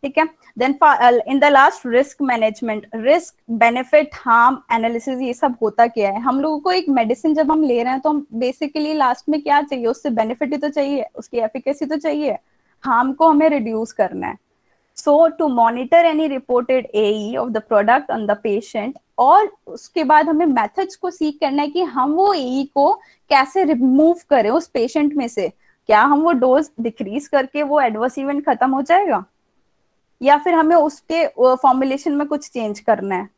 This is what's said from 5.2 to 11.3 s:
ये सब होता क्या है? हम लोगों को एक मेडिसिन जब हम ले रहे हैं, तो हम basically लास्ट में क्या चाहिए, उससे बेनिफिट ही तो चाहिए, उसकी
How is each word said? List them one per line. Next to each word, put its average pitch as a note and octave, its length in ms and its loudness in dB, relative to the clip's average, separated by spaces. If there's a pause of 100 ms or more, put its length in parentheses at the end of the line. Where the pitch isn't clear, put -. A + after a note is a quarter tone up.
ये B3 120 -6
सब B3 280 -2
होता A3+ 260 2
क्या G#3+ 240 -2
है? G3+ 80 -6
हम C4 220 -2
लोगों D4+ 180 -2
को F4+ 120 -2
एक F#4 180 -2
मेडिसिन C4 440 0
जब D4+ 180 0
हम D#4 120 0
ले A#3+ 200 0
रहे B3+ 80 -4
हैं, C4 100 -4
तो D#4 80 0
हम D4 260 -4
basically D4 600 -4
लास्ट C4 340 -2
में D4+ 120 0
क्या D4 200 0
चाहिए, C4+ 240 -6
उससे C4+ 240 -4
बेनिफिट A#3 420 -4
ही D4 60 -4
तो D4 120 -4
चाहिए, C#4+ 360 -4 (100)
उसकी - 220 -10